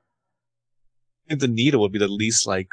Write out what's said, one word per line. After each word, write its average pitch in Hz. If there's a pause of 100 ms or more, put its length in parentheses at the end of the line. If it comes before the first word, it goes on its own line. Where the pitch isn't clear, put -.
(1300)
I -
think 147
the 131
needle 120
would 98
be 104
the 101
least, 107
like, 95